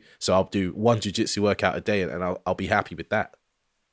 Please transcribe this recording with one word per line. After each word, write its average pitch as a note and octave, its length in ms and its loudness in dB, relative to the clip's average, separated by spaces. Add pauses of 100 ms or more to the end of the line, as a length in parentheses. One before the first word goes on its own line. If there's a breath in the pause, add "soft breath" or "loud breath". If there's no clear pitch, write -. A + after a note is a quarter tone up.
(200 soft breath)
So - 140 0
I'll F#2+ 100 6
do F#2+ 300 -2
one A2+ 260 2
jiu-jitsu G#2 420 -2
workout G2 360 2
a F2+ 40 -6
day G#2 200 0
and, E2 100 -2
and F2 100 -6
I'll, F2+ 240 -4
I'll F#2 100 0
be G2 120 -4
happy G2+ 280 0
with D#2+ 160 -10
that." G#2 240 -2 (580)